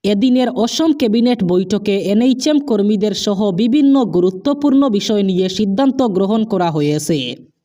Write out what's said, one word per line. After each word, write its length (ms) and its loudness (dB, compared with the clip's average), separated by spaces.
এদিনের 460 2
অসম 440 0
ক্যাবিনেট 500 0
বৈঠকে 540 0
এনএইচএম 640 0
কর্মীদের 540 0
সহ 380 -2
বিভিন্ন 520 2
গুরুত্বপূর্ণ 880 0
বিষয় 340 0
নিয়ে 260 0
সিদ্ধান্ত 540 0
গ্রহণ 400 0
করা 280 -2
হয়েছে। 640 -2